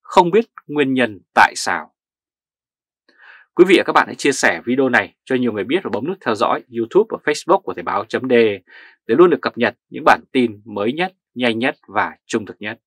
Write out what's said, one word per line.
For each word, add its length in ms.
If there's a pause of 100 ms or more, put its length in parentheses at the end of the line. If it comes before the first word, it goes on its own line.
không 300
biết 140 (220)
nguyên 280
nhân 260 (140)
tại 220
sao. 380 (1600)
Quý 140
vị 80
và 100
các 60
bạn 140
hãy 80
chia 180
sẻ 320
video 240
này 260 (100)
cho 120
nhiều 160
người 120
biết 200
và 80
bấm 140
nút 140
theo 140
dõi 280 (140)
YouTube 340
và 140
Facebook 360
của 140
Thời 80
báo 220
chấm 240
D 40 (760)
để 80
luôn 160
được 120
cập 160
nhật 180 (120)
những 160
bản 160 (120)
tin 320
mới 280
nhất, 200 (220)
nhanh 240
nhất 180 (120)
và 280 (100)
trung 200
thực 140
nhất. 260